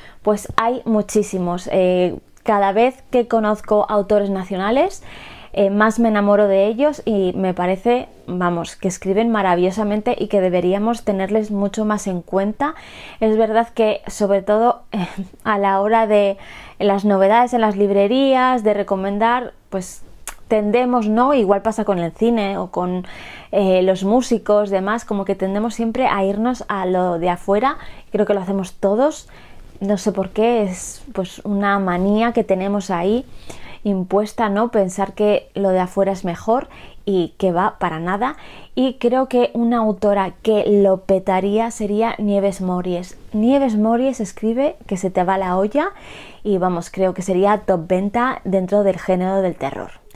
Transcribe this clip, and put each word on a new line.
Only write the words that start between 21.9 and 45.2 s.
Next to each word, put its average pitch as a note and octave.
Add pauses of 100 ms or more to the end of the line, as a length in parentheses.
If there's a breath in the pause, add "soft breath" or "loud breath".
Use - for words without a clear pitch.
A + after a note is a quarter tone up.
el E3+
cine A3
o F3+
con, F3+ (460 loud breath)
eh, F#3
los F#3
músicos, G#3
demás, G3
como G3
que G3
tendemos G3+
siempre A#3
a G3
irnos A3
a F#3+
lo F3+
de E3+
afuera. G#3 (340 loud breath)
Creo G3+
que G3+
lo G3
hacemos F#3+
todos. B3 (520 loud breath)
No G3+
sé G3
por F#3
qué, A3+
es, - (100)
pues, F#3
una G3+
manía G3
que A#3
tenemos F#3+
ahí G3 (580 loud breath)
impuesta, G3+
¿no? G#3
Pensar G3
que G#3
lo G3
de F#3
afuera F#3+
es F#3+
mejor A3 (360 loud breath)
y F3+
que F#3+
va F3+
para E3
nada. G3+ (380 loud breath)
Y B3+
creo B3+
que A#3+
una A#3
autora G3+
que G#3+
lo G3
petaría G3
sería G#3+
Nieves G3+
Mories. F3+ (140)
Nieves A#3+
Mories A#3
escribe A3+ (100)
que G3
se F#3+
te F#3